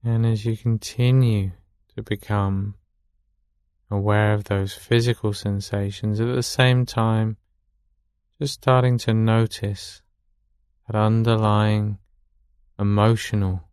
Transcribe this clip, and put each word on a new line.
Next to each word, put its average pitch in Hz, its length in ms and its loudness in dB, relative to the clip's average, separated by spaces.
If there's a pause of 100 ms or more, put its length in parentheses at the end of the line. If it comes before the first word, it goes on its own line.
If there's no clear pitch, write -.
And 113 200 2
as 110 180 0
you 113 100 -2
continue 117 960 0 (440)
to 110 60 -10
become 101 720 -4 (1160)
aware 104 440 2
of 101 100 -4
those 98 300 -4
physical 117 580 -2
sensations, 101 880 -4
at 117 60 -2
the 123 160 -2
same 127 420 2
time, 110 540 0 (1000)
just 143 140 -4
starting 127 460 2
to 113 160 0
notice 110 880 0 (840)
that 107 80 -10
underlying 107 1000 2 (840)
emotional 104 960 0